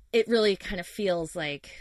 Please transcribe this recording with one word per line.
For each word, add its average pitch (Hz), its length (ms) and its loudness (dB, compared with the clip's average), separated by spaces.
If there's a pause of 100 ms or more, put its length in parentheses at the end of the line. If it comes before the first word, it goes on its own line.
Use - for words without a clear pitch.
(120)
it 226 160 4
really 214 280 4
kind 190 240 -6
of 170 60 -10
feels 175 500 -2
like, 147 320 -6 (120)